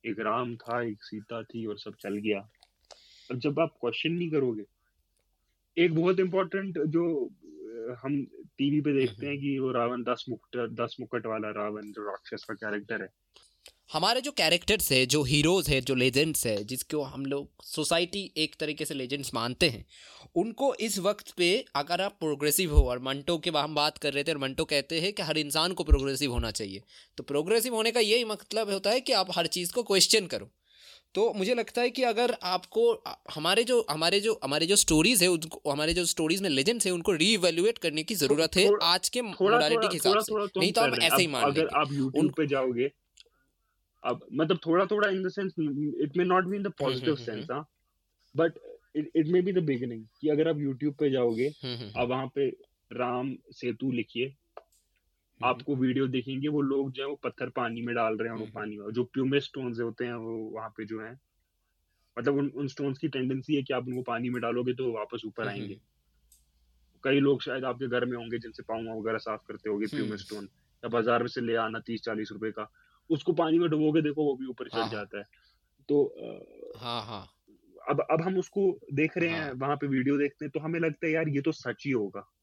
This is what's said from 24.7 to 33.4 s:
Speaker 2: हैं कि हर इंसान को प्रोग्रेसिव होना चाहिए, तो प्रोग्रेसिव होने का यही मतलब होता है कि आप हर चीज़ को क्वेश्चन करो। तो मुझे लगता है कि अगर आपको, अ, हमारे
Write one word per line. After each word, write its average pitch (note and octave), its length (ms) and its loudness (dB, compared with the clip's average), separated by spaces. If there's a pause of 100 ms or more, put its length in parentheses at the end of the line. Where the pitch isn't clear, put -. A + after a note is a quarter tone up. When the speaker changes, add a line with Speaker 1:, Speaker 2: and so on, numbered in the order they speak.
Speaker 2:
हैं F#3+ 120 0
कि G3+ 100 -6
हर D#3 160 -2
इंसान D#3 340 0
को E3+ 120 -4
प्रोग्रेसिव C3+ 480 2
होना A#2 180 -2
चाहिए, G2+ 320 -8 (340)
तो C3 60 -12
प्रोग्रेसिव G#3 520 0
होने A3 180 0
का A#3+ 80 2
यही A3 240 4
मतलब G#3 460 -4
होता G3 200 0
है B3+ 100 2
कि B3+ 120 -2
आप F#3+ 220 4
हर E3+ 120 2
चीज़ F3 260 -4
को B3 100 0
क्वेश्चन G3 440 4
करो। G#2 240 -6 (640)
तो G#3 200 4
मुझे G#3 200 2
लगता A#3 280 -2
है B3 80 2
कि B3+ 120 -2
अगर A#3+ 400 2
आपको, F#3 460 2
अ, - 340 -2 (120)
हमारे F3+ 300 4